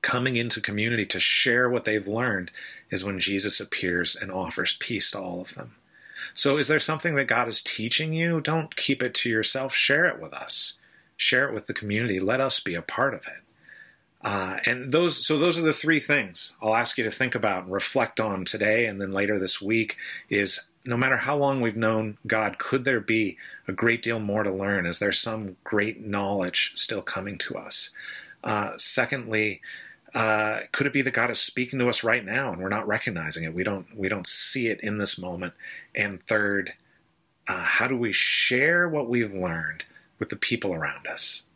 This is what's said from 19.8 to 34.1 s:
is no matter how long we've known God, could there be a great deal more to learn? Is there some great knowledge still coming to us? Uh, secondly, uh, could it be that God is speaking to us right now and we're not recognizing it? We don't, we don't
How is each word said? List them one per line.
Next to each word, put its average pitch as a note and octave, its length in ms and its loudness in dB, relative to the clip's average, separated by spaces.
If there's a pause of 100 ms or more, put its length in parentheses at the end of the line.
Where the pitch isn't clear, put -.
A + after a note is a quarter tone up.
is G2+ 360 0 (180)
no A#2+ 140 -2
matter C3 180 4
how C#3+ 220 0
long C#3 240 2
we've A2+ 160 0
known A2 400 0 (100)
God, A2 300 0
could C3 260 0
there B2+ 160 2
be G#2+ 380 0 (280)
a F#2+ 60 -4
great A#2 300 2
deal A2+ 180 -2
more G#2 240 0
to G2 80 2
learn? G2 340 0
Is E2+ 140 -2
there G2+ 140 2
some A2 500 -2
great G#2+ 420 0
knowledge G2+ 720 0
still G#2 260 0
coming G2 360 -6
to - 200 -6
us? - 340 -4 (520)
Uh, G#2+ 320 -2
secondly, A2 840 0 (520)
uh, A2 480 2 (120)
could C#3 120 0
it C#3+ 80 0
be C#3 100 2
that B2 100 0
God A#2+ 180 2
is G#2+ 80 0
speaking B2+ 400 -2
to B2 80 4
us A#2+ 160 0
right A#2 220 2
now A#2+ 260 -2
and F2 100 -6
we're F#2 60 -2
not G#2 220 0
recognizing E2 560 -2
it? D#2+ 80 -6
We F2+ 100 -2
don't, G2 220 -2 (100)
we G2 140 -2
don't G2 180 -2